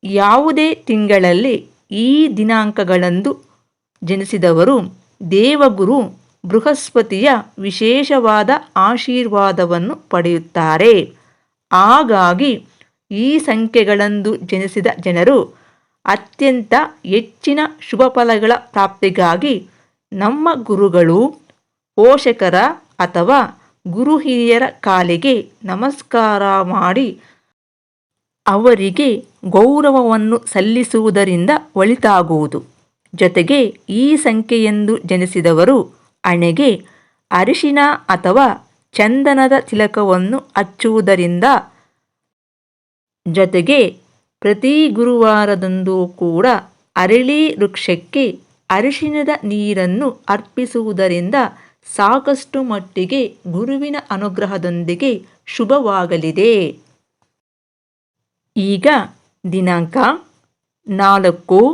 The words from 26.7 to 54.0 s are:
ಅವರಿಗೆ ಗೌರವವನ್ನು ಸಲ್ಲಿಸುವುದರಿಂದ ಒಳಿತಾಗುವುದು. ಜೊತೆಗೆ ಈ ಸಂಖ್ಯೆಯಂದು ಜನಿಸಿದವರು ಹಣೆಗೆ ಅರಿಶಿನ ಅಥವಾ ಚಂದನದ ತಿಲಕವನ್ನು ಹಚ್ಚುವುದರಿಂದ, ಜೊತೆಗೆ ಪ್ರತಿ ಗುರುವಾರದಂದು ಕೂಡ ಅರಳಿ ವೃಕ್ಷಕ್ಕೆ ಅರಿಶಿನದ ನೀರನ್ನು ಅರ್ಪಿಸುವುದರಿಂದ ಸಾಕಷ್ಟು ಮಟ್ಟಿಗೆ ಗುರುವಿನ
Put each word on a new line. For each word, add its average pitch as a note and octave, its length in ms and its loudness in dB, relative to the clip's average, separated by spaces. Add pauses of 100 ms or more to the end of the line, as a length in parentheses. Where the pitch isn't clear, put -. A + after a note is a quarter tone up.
ಅವರಿಗೆ G#3 640 2 (420)
ಗೌರವವನ್ನು A#3 880 2 (100)
ಸಲ್ಲಿಸುವುದರಿಂದ G#3 1040 0 (240)
ಒಳಿತಾಗುವುದು. F#3 840 2 (540)
ಜೊತೆಗೆ F3+ 460 2 (300)
ಈ A3 140 -2 (140)
ಸಂಖ್ಯೆಯಂದು A3 760 0 (100)
ಜನಿಸಿದವರು F3+ 760 2 (460)
ಹಣೆಗೆ F3 460 2 (640)
ಅರಿಶಿನ C#4+ 480 0 (280)
ಅಥವಾ G3 400 2 (480)
ಚಂದನದ C4+ 640 2
ತಿಲಕವನ್ನು G#3 800 -2 (160)
ಹಚ್ಚುವುದರಿಂದ, G3 920 0 (1800)
ಜೊತೆಗೆ F#3 540 0 (600)
ಪ್ರತಿ G#3 320 0 (160)
ಗುರುವಾರದಂದು G#3 1080 0 (180)
ಕೂಡ E3+ 300 -2 (500)
ಅರಳಿ B3+ 460 2 (140)
ವೃಕ್ಷಕ್ಕೆ G3 720 -4 (440)
ಅರಿಶಿನದ C#4+ 640 -2 (120)
ನೀರನ್ನು G#3 640 -2 (220)
ಅರ್ಪಿಸುವುದರಿಂದ G3+ 1080 -4 (520)
ಸಾಕಷ್ಟು C4+ 760 -2
ಮಟ್ಟಿಗೆ G3+ 580 -6 (260)
ಗುರುವಿನ C4+ 500 -6 (120)